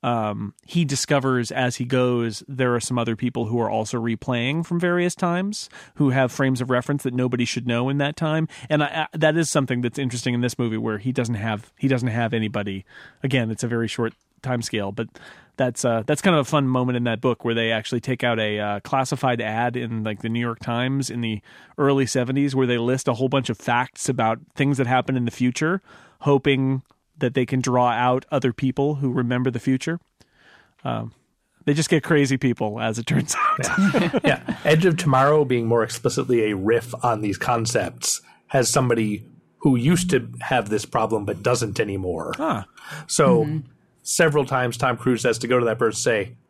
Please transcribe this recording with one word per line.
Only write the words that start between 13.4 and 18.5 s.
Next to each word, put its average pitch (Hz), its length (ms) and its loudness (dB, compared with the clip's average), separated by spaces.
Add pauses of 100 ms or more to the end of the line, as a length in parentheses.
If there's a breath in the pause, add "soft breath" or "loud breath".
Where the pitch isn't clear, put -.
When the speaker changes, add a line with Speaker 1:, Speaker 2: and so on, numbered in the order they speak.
Speaker 1:
it's 110 140 -6
a 120 40 -2
very 117 200 -2
short 113 240 -4 (280)
time 123 220 -4
scale, 101 300 -4
but 110 160 -6 (480 loud breath)
that's, 123 280 -2
uh, 113 220 2
that's 151 160 0
kind 180 140 4
of 143 100 2
a - 20 -12
fun 139 200 2
moment 127 280 0
in 120 60 0
that 117 180 -2
book 123 240 0
where 117 100 2
they 113 180 0
actually 113 280 -2
take 127 220 -4
out 120 160 2
a, 104 220 -2